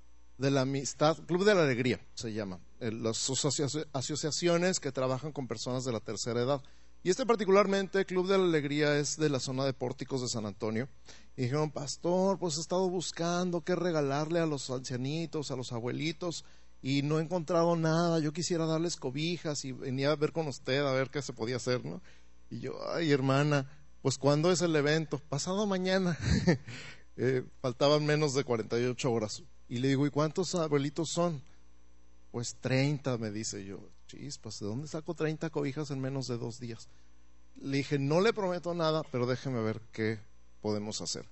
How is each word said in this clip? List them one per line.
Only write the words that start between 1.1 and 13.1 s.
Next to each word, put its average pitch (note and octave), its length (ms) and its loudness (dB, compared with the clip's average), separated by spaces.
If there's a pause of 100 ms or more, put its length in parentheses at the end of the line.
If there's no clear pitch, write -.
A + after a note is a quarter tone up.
Club F3 180 2
de G#3+ 100 8
la F3+ 80 6
Alegría B2 380 4 (140)
se A2+ 180 -6
llama, G2 280 -4 (200)
eh, A#2+ 100 -4
las A2+ 400 -2
asocia-, D3 600 0
asociaciones E3+ 880 2
que C3+ 120 -4
trabajan C3 400 -2
con C3+ 140 -6
personas B2 380 -4
de C3 80 -2
la G#2+ 80 0
tercera A2+ 400 -4
edad. C3+ 220 0 (400)
Y F3 80 2
este G#3+ 160 0
particularmente, G3 800 4
Club F3+ 220 0
de G3 100 4
la F#3+ 60 6
Alegría, D3 540 4
es C#3+ 200 0
de D#3 100 4
la C#3 100 2
zona C3 260 -2
de C3+ 100 0
Pórticos B2+ 480 -4
de B2 60 -2
San A#2 180 -4
Antonio. A2 420 -2 (480)
Y C3+ 60 -2
dijeron: D3 280 0
"Pastor, F3 680 0
pues E3+ 180 -2
he E3 40 -4
estado F3+ 280 0
buscando F3 760 -2